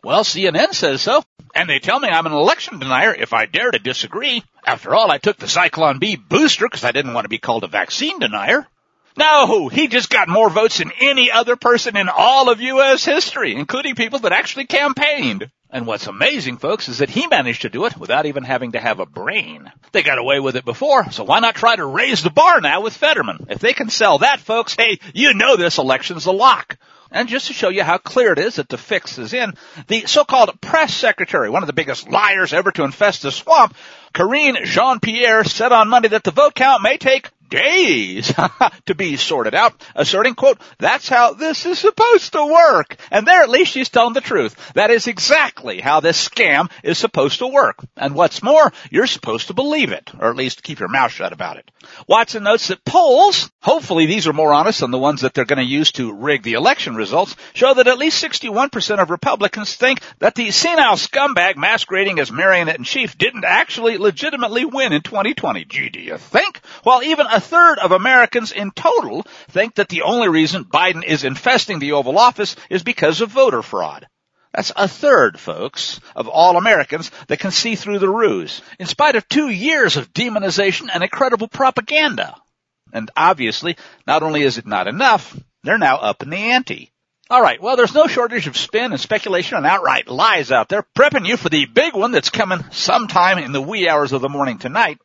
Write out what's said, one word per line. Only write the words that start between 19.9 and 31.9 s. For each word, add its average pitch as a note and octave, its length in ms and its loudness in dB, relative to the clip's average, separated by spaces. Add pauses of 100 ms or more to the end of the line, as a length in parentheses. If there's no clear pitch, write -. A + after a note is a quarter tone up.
They F#3 120 -2
got C#3 160 0
away C#3 200 0
with C3 160 -4
it B2+ 80 -6
before, A#3+ 480 0
so G#2+ 140 -10
why E3+ 160 2
not A3+ 140 0
try A#3 200 2
to F3 100 -6
raise A3 380 -2
the E3+ 60 0
bar D#4 320 6
now D3+ 180 0
with G#3+ 160 -6
Fetterman? A3 540 -2
If G2+ 100 -8
they B3 140 0
can A#3 160 -6
sell F#3+ 300 2
that, B3+ 200 2
folks, A3+ 360 -4
hey, A3 240 0 (140)
you C4 200 4
know A#3 240 4
this E3+ 220 0
election's C#3 480 -2
a F#3 40 0
lock. A3+ 460 2 (340)
And A#3 160 -4
just B3 200 -6
to C#4 60 -10
show G3+ 160 -2
you F#3+ 140 -2
how E3 140 0
clear A#3+ 340 0
it C#3+ 80 0
is G#3 160 -4
that C#3+ 140 -8
the B2 80 -8
fix - 400 -6
is A#2 160 -10
in, A#3 200 -4 (340)
the A3 180 -4
so-called C4 560 2
press D#4 320 0
secretary, F3 560 -2
one E3+ 140 -2
of D3+ 40 -8
the C#3 60 -8
biggest C3+ 360 -6